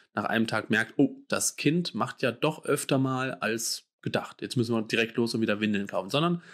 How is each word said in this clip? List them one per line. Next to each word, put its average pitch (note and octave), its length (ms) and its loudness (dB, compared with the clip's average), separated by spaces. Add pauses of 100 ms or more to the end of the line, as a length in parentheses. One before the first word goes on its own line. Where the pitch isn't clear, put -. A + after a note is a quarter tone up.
(140)
nach G#2 120 -2
einem A2 220 0
Tag A2 220 -2
merkt, A2+ 280 2
oh, C#3 180 4 (120)
das - 280 0
Kind E3+ 380 0
macht A#2+ 300 -4
ja B2 80 2
doch D3+ 340 -2
öfter C#3+ 320 2
mal C3 380 0
als - 480 -4 (180)
gedacht. - 400 -4
Jetzt G#2 160 -6
müssen A#2+ 160 2
wir A2+ 80 2
direkt A2+ 360 0
los A#2 180 2
und A2+ 60 0
wieder G#2+ 180 2
Windeln G#2 280 0
kaufen, F#2+ 220 -4
sondern E3+ 320 2 (120)